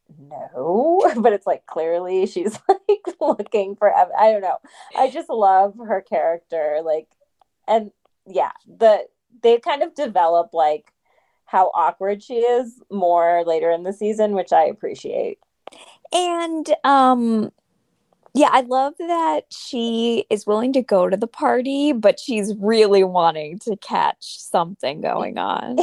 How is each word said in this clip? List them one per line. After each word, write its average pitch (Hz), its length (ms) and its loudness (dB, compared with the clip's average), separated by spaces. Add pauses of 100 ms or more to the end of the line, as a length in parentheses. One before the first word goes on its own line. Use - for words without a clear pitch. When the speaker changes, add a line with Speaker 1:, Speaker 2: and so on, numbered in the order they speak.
(180)
Speaker 1:
"No." 180 960 0
<laughs> 226 80 -4
But 214 120 4
it's, 202 120 -4
like, 165 220 -2
clearly 180 580 -2
she's, 190 380 -6
<laughs> - 60 0
like, 392 520 -2
looking 208 540 -2
for - 200 2
ev-, - 220 2
I 220 140 6
don't 208 100 0
know. 175 160 -4 (400)
I 262 140 2
just 311 180 -10
love 202 460 2 (100)
her 202 160 -4
character, 160 840 -4
like, 160 260 -4 (580)
and, 214 240 0 (340)
yeah, 175 260 -4 (140)
the, 208 400 2 (380)
they 233 160 4
kind 294 240 -4
of 339 100 -4
develop, 175 600 0
like, 151 400 -2 (520)
how 185 300 2
awkward 190 480 -2
she 247 160 -8
is 240 500 -2
more 175 560 2
later 165 240 0
in 170 140 -2
the 190 100 -6
season, 214 400 -2
which 185 180 -4
I 165 140 4
appreciate. - 720 -6 (760)
Speaker 2:
And, 339 600 -4 (100)
um, 254 680 2 (840)
yeah, 277 180 4
I 254 100 4
love 262 380 -2
that 330 520 -2
she 233 800 -4
is 202 160 -2
willing 220 280 0
to 262 100 0
go 180 260 2
to 190 80 -2
the 214 80 -6
party, 277 640 0
but 233 280 2
she's 214 380 -4
really 202 460 4
wanting 165 560 0
to 208 180 -8
catch - 640 -4
something 170 600 -4
going - 380 -4
on. 98 440 -4